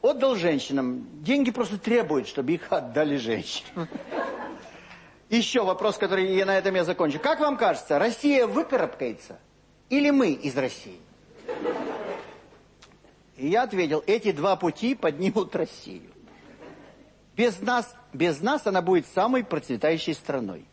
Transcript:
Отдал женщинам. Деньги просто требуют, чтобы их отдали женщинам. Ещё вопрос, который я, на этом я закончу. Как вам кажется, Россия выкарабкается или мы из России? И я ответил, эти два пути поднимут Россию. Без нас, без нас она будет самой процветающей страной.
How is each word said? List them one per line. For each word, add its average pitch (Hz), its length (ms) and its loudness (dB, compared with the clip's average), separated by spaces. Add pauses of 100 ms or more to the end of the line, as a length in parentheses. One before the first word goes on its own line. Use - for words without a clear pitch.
Отдал 262 320 4
женщинам. 135 680 0 (160)
Деньги 254 280 2
просто 214 280 -2
требуют, 180 500 0
чтобы 131 240 -2
их - 180 -4
отдали 143 460 0
женщинам. 117 720 -4 (1400)
Ещё 226 340 2
вопрос, 190 320 0
который 190 400 2
я, 196 80 4
на 190 120 2
этом 190 180 2
я 180 100 2
закончу. 156 340 0
Как 302 220 0
вам 294 160 2
кажется, 165 420 2
Россия 240 480 4
выкарабкается 196 920 -2 (500)
или 285 220 4
мы 254 220 4
из 131 240 -4
России? 127 440 -4 (2250)
И 131 120 -4
я 214 140 4
ответил, 175 440 0
эти 214 260 2
два 175 240 2
пути 196 380 -2
поднимут 185 640 0
Россию. - 540 -8 (1200)
Без 208 260 0
нас, 240 320 -2 (200)
без 147 300 0
нас 233 240 0
она 190 140 2
будет 175 260 4
самой 240 360 2
процветающей 160 720 -2
страной. 110 580 -6